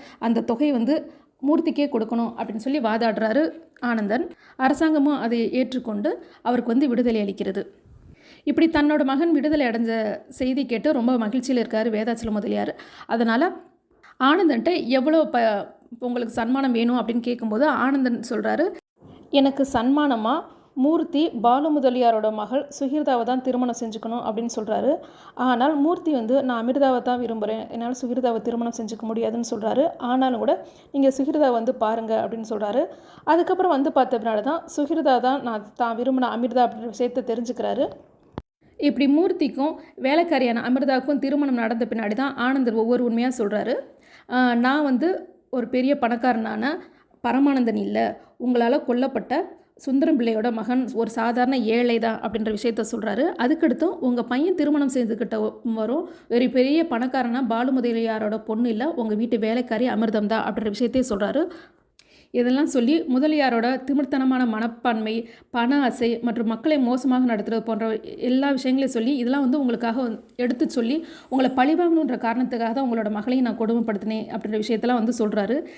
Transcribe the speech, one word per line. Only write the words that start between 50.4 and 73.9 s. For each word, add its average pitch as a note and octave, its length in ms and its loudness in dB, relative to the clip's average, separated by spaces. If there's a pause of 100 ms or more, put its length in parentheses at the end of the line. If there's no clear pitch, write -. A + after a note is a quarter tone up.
மகன் A3+ 420 -2
ஒரு A3+ 160 -2
சாதாரண B3 480 0
ஏழை A#3 420 2
தான்" A3+ 220 -2
அப்படின்ற A3 400 -4
விஷயத்த A3+ 300 -2
சொல்றாரு. A3+ 460 -2
அதுக்கடுத்து, D4+ 460 2
"உங்க B3 400 0
பையன் D4 320 0
திருமணம் D4 380 2
செய்துகிட்ட A3+ 420 -2
வ-, A3 380 -2
வரும் A3+ 360 -2 (200)
ஒரு A#3+ 200 2
பெரிய C4+ 340 4
பணக்காரனா B3+ 640 -2
பாலு A#3+ 260 0
முதலியாரோட A3+ 680 0
பொண்ணு A3+ 260 0
இல்ல, B3+ 240 -2
உங்க A3 220 -2
வீட்டு A3+ 240 0
வேலைக்காரி A#3 500 0
அமிர்தம் G#3+ 360 0
தான்" A3 280 -2
அப்படின்ற G#3+ 140 -4
விஷயத்தையும் A3+ 520 -2
சொல்றாரு. C#4 320 0 (800)
இதெல்லாம் B3+ 360 2
சொல்லி C#4+ 340 2
முதலியாரோட C4 800 0
திமிர்த்தனமான C4 640 0
மனப்பான்மை, A3+ 840 -2 (220)
பண B3+ 300 2
ஆசை A#3 380 0
மற்றும் A#3 280 -2
மக்களை C#4 320 0
மோசமாக B3+ 560 2
நடத்துறது G#3+ 240 -2
போன்ற A3+ 400 -2
எல்லா C4 500 0
விஷயங்களையும் C4 540 0
சொல்லி, C#4 140 0
இதெல்லாம் B3 240 0
வந்து C4+ 180 2
உங்களுக்காக A#3 420 0
வந்து A3+ 220 -4 (120)
எடுத்து B3 340 0
சொல்லி, C4 360 -2 (240)
உங்களை C4 220 2
பழிவாங்கணுன்ற D#4 640 2
காரணத்துக்காக A#3 540 -2
தான் B3+ 200 -2
உங்களோட A3 200 -2
மகளையும் B3 340 0
நான் A3+ 120 -2
கொடுமைப்படுத்தினேன் A3 680 -2